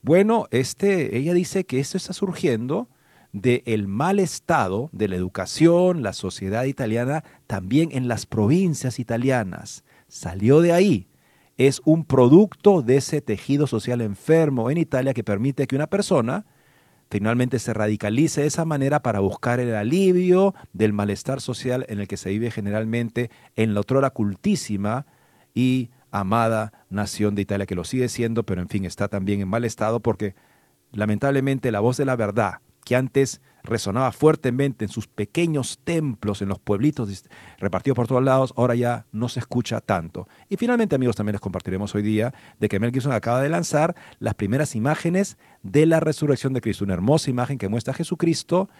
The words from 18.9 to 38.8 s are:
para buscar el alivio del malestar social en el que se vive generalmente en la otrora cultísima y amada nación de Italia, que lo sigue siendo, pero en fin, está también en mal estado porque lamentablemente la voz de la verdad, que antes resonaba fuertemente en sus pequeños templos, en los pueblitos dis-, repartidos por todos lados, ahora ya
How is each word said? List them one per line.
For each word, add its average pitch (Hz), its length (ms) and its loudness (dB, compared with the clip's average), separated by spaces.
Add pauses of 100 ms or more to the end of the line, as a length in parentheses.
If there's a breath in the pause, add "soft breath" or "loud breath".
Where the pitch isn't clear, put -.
para 107 200 -2
buscar 120 380 -2
el 120 160 -2
alivio 180 800 2 (200 loud breath)
del 107 180 2
malestar 101 480 -4
social 127 480 -4
en 104 120 -6
el 98 80 -6
que 95 100 -8
se - 100 -10
vive 107 220 -2
generalmente 110 800 -4 (260 soft breath)
en 110 160 2
la 101 80 2
otrora 135 300 2
cultísima 107 960 -2 (480 soft breath)
y 127 340 0 (220 soft breath)
amada 110 800 -2
nación 104 440 -2
de 101 80 -2
Italia, 98 240 -4
que 95 80 -6
lo 90 80 -6
sigue 127 260 -4
siendo, 117 380 -2
pero 90 160 -4
en 87 60 -8
fin, 98 160 -4
está 98 240 -4
también 101 320 -2
en 95 80 -4
mal 117 160 -2
estado 113 340 -2
porque 107 380 -2 (560 soft breath)
lamentablemente 131 800 0
la 104 80 -2
voz 123 160 2
de 147 80 0
la 131 100 0
verdad, 104 460 -2 (240)
que 123 100 -2
antes 131 460 0 (240 soft breath)
resonaba 113 480 -2
fuertemente 139 720 2
en 104 80 -6
sus 107 160 -8
pequeños 151 760 -2
templos, 135 580 -4
en 98 100 -4
los 95 100 -4
pueblitos 113 480 0
dis-, 95 200 -12 (300 loud breath)
repartidos 95 380 0
por 120 100 0
todos 127 160 2
lados, 131 340 2
ahora 120 200 2
ya 120 340 -2